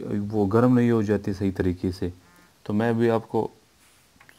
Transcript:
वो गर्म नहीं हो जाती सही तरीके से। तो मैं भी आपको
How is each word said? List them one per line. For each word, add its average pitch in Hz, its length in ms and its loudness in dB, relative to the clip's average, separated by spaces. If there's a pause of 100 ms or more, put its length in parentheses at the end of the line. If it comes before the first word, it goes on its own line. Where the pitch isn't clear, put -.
(180)
वो 104 280 -2
गर्म 117 280 4
नहीं 120 160 4
हो 113 120 2
जाती 101 300 -2
सही 95 180 -2
तरीके 92 420 -2
से। 87 200 -6 (540)
तो 104 60 -6
मैं 113 260 0
भी 117 100 4
आपको 113 420 0 (880)